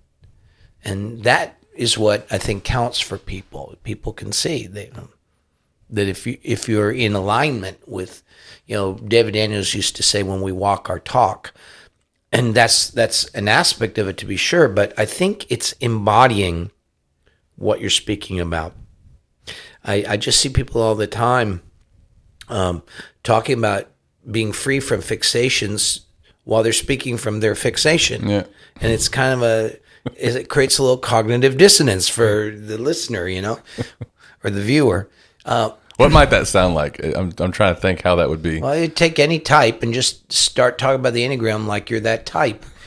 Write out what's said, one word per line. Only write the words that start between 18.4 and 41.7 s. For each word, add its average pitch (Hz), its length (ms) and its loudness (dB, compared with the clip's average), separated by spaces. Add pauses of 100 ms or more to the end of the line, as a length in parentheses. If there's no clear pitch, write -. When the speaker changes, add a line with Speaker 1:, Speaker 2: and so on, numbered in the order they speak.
Speaker 1:
I, 104 240 -2
I 104 80 0
just 117 240 0
see 143 80 0
people 127 340 -2
all 110 120 2
the 104 120 0
time, 117 560 0 (840)
um, 90 340 -2 (400)
talking 113 360 0
about 104 300 -2 (420)
being 110 220 -2
free 135 280 -2
from 120 200 -2
fixations - 1000 -2 (440)
while 110 180 2
they're 117 100 0
speaking 123 460 -2
from 110 220 -4
their 107 140 2
fixation. 120 760 0
Speaker 2:
Yeah. 101 160 0 (360)
Speaker 1:
And 113 120 0
it's - 160 -2
kind 131 260 0
of 123 80 -2
a, 110 360 0 (380)
it 123 320 -4
creates 135 300 2
a 139 40 0
little 127 160 4
cognitive 120 580 2
dissonance 135 520 6
for 107 420 2
the 107 280 -10
listener, 117 500 -4
you 92 140 -6
know, 110 160 -6 (420)
<laughs> - 440 -18
or 107 60 -2
the 101 120 -4
viewer. 107 460 2 (360)
Uh, 117 260 -2 (260)
Speaker 2:
What 147 160 6
might 147 180 8
that 104 160 4
sound 92 280 4
like? 73 300 -2
I'm, 85 340 -4
I'm 90 140 0
trying 95 220 2
to - 60 -8
think 92 220 -2
how 90 140 4
that 82 120 2
would 80 140 -4
be. 80 180 -2
Speaker 1:
Well, 139 160 -2
you 165 120 0
take 160 300 0
any 151 200 2
type 143 440 4
and 117 120 -2
just - 380 -4
start - 460 2
talking 135 220 0
about 127 120 0
the 120 100 0
Enneagram 113 440 -2
like 104 240 -4